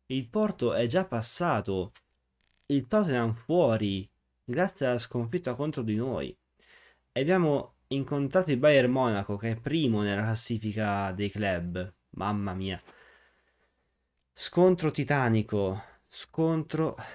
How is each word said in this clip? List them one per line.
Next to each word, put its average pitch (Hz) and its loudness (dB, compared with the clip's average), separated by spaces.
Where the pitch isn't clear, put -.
Il 131 -4
Porto 208 0
è 120 2
già 180 2
passato. 110 -2
Il 135 0
Tottenham 127 2
fuori, 110 2
grazie 143 -2
alla 123 2
sconfitta 123 -4
contro 143 -4
di 110 0
noi. 107 -4
E 127 -2
abbiamo 156 2
incontrato 143 0
il 123 2
Bayern 135 6
Monaco, 107 0
che 113 -4
è 113 -6
primo 135 0
nella 101 0
classifica 107 -2
dei 101 -4
club. 90 -4
Mamma 101 -4
mia. 95 -6
Scontro 175 2
titanico. 110 0
Scontro 160 -2